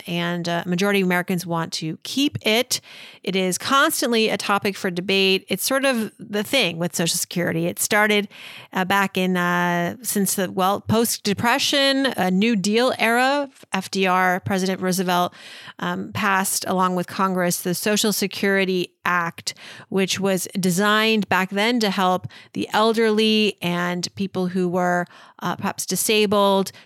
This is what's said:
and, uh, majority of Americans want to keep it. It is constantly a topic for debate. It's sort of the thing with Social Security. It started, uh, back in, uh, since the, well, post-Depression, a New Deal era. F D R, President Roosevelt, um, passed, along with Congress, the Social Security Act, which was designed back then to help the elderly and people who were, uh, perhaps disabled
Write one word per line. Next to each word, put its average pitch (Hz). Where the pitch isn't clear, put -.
and, 170
uh, 170
majority 196
of 185
Americans 180
want 165
to 160
keep -
it. 226
It 185
is 185
constantly 262
a 202
topic 202
for 196
debate. 190
It's 196
sort 269
of 226
the 208
thing 185
with 170
Social 170
Security. 170
It -
started, 208
uh, 185
back 196
in, 185
uh, 175
since 202
the, 196
well, 196
post-Depression, 262
a 185
New 214
Deal 214
era. 262
F 190
D 190
R, 185
President 190
Roosevelt, 180
um, 185
passed, 196
along 185
with 175
Congress, 185
the 180
Social 214
Security 190
Act, 175
which 190
was 190
designed 208
back 190
then 220
to 208
help 185
the -
elderly 220
and 175
people 185
who 180
were, 180
uh, 180
perhaps -
disabled 202